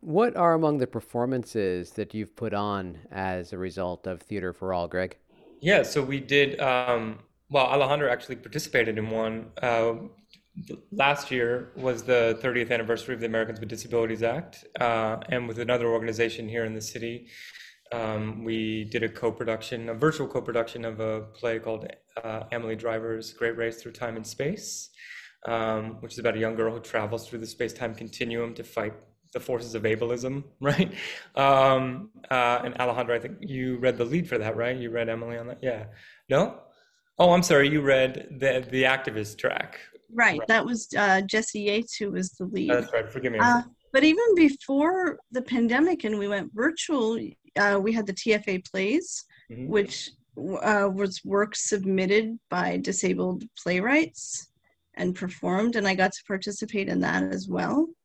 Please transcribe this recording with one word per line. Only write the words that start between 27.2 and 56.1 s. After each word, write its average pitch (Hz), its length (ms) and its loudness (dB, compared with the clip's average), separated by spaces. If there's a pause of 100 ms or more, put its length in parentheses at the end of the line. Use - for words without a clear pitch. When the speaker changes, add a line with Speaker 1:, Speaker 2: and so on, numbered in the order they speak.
Speaker 2:
through 120 120 -10
the 110 80 -10
space-time 113 480 -6
continuum 117 580 -6
to 117 100 -12
fight 107 300 -6 (400)
the 123 80 -4
forces 120 340 -4
of 107 80 -4
ableism, 120 680 -2
<laughs> - 100 -16
right? 147 320 2 (420)
Um, 135 720 6 (220)
uh, 123 320 4
and 123 160 -4
Alejandro, 123 340 2
I 117 60 2
think 113 220 -10
you 127 360 -4
read 120 200 2
the 120 80 0
lead 170 220 0
for 127 100 -2
that, 107 180 -2
right? 117 200 -2
You 123 140 -6
read 117 200 -2
Emily 117 280 -6
on 117 100 -10
that? 120 140 -12
Yeah. 113 240 -2 (440)
No? 170 320 2 (580)
Oh, 180 120 10
I'm 175 120 8
sorry. 143 260 8
You 151 120 2
read 131 460 4 (120)
the, 127 300 2
the 131 140 2
activist 127 540 0
track. - 420 -4 (320)
Speaker 3:
Right. 226 280 4
Speaker 2:
Right. - 80 -6
Speaker 3:
That 226 180 4
was, 233 220 -4 (100)
uh, 196 240 6
Jesse 214 380 -2
Yates, 208 380 -2
who 202 140 -4
was 185 200 -4
the - 140 -10
lead. 185 240 -2
Speaker 2:
That's 123 240 2
right. 110 180 0
Forgive 127 220 -4
me. 110 60 0
Speaker 3:
Uh, 240 240 6 (280)
but 269 140 6
even 415 300 6
before 320 840 4 (120)
the 247 100 -2
pandemic 254 640 2
and 214 120 0
we 202 120 -2
went 202 240 -2
virtual, 233 640 0 (400)
uh, 202 220 4
we 208 100 2
had 220 160 0
the 190 60 -6
T 214 200 2
F 208 140 0
A 190 120 0
Plays, 202 680 -2 (260)
Speaker 2:
Mm-hmm. 127 160 -8
Speaker 3:
which, 202 420 0 (520)
uh, 202 300 4
was 190 340 -2
work 202 300 0
submitted 196 840 2 (120)
by 180 280 0
disabled 185 640 0 (180)
playwrights 247 880 0 (440)
and 180 200 -2
performed, 185 600 0
and 202 120 2
I 190 80 2
got 190 160 4